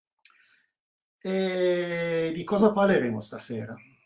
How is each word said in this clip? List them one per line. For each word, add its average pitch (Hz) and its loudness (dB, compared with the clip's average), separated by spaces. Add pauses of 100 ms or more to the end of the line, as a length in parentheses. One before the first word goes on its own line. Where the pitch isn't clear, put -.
(1200)
E 175 0
di 165 -6
cosa 208 4
parleremo 165 2
stasera? 113 -8 (300)